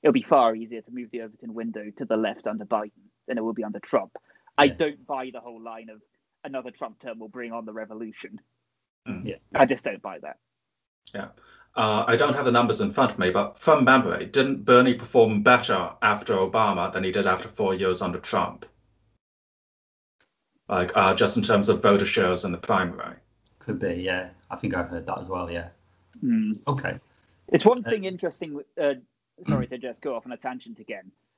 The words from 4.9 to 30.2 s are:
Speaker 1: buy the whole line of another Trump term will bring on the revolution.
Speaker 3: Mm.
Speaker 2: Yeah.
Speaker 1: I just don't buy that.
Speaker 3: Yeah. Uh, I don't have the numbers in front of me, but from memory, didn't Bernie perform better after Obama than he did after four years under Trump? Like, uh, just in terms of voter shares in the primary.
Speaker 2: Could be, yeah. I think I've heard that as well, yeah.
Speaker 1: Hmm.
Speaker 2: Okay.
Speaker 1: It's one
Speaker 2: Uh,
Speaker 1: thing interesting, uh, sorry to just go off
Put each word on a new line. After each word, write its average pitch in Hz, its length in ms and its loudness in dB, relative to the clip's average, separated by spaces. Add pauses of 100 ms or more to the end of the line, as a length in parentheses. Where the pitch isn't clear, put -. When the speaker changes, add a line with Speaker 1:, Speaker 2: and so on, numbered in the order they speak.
Speaker 1:
buy 131 260 -8
the 117 100 -14
whole 117 200 -18
line 113 280 -16
of 107 120 -20 (440)
another 127 260 -10
Trump 117 280 -14
term 113 200 -14
will 110 80 -16
bring 117 240 -12
on 117 140 -10
the 110 80 -14
revolution. 110 680 -14 (680)
Speaker 3:
Mm. 92 180 -10
Speaker 2:
Yeah. - 100 -8 (180)
Speaker 1:
I 139 120 6
just 123 180 -4
don't 101 180 -8
buy 92 180 -12
that. 71 180 -16 (760)
Speaker 3:
Yeah. 101 160 -12 (460)
Uh, 107 320 2
I 117 80 4
don't 131 180 2
have 131 120 -2
the 120 60 4
numbers 117 300 2
in 98 120 0
front 131 180 2
of - 80 -10
me, 92 100 2
but 98 300 -2
from 151 240 6
memory, 120 420 4
didn't 135 400 0
Bernie 123 300 8
perform 107 480 4
better 113 580 4
after 107 340 0
Obama 95 560 2
than 95 120 -4
he 92 80 -2
did 95 160 0
after 92 220 0
four 95 260 -2
years 92 260 0
under 87 180 -4
Trump? - 460 -4 (2000)
Like, 90 280 -2
uh, 95 180 4
just 104 240 2
in 104 60 0
terms 104 260 2
of 101 120 2
voter 101 240 4
shares 92 400 0
in 90 60 -4
the 90 60 -6
primary. - 580 -4 (440)
Speaker 2:
Could 101 200 -8
be, 90 160 -4
yeah. 92 340 -4 (200)
I - 60 -10
think 90 200 -6
I've 85 140 -4
heard 85 160 -10
that - 140 -8
as 87 100 -14
well, 90 220 -6
yeah. 85 180 -8 (520)
Speaker 1:
Hmm. 110 320 0 (140)
Speaker 2:
Okay. 135 320 -4 (500)
Speaker 1:
It's - 160 4
one 240 200 6
Speaker 2:
Uh, 226 40 -4
Speaker 1:
thing 220 160 -2
interesting, 165 560 -8 (180)
uh, 143 160 0 (520)
sorry 127 200 -2
to 127 100 -12
just 120 240 -12
go 127 140 -6
off 113 100 -10